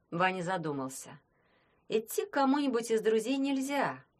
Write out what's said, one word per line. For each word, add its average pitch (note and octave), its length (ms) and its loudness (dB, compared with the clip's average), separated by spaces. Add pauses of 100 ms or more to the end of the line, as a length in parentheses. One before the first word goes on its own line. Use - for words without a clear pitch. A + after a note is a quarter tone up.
(100)
Ваня F#3 320 0
задумался. D3+ 760 -4 (680)
Идти - 360 -2
к - 60 -10
кому-нибудь C4+ 600 2
из A3 120 2
друзей A3 340 2
нельзя, C4+ 680 0 (180)